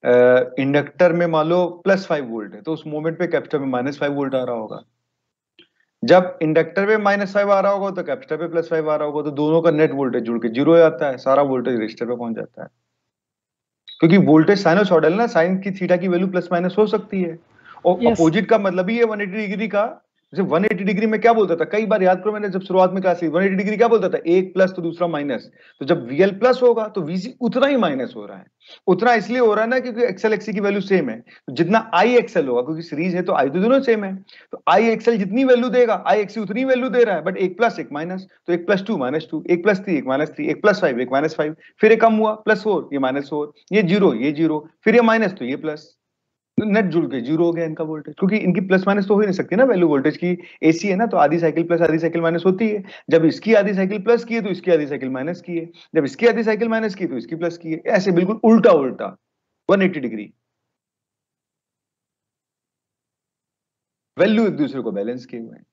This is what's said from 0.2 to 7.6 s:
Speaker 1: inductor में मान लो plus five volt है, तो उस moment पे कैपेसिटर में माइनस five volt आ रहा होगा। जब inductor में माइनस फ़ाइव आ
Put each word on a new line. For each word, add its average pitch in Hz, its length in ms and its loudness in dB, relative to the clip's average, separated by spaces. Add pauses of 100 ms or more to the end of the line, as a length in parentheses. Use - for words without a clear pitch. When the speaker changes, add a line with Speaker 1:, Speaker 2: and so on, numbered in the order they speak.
Speaker 1:
inductor 143 540 2
में 170 140 0
मान 160 220 0
लो 175 360 0
plus 190 220 0
five 147 180 -4
volt 107 300 -10
है, 104 80 -18
तो 156 100 -8
उस 151 140 -10
moment 156 320 -6
पे 175 80 -2
कैपेसिटर 156 320 -4
में 139 80 -4
माइनस 131 320 -4
five 143 140 -4
volt 139 220 -4
आ 127 100 -2
रहा 120 120 -6
होगा। 107 280 -12 (1200)
जब 180 380 4
inductor 160 440 0
में 214 100 2
माइनस 202 380 -2
फ़ाइव 202 180 2
आ 196 80 4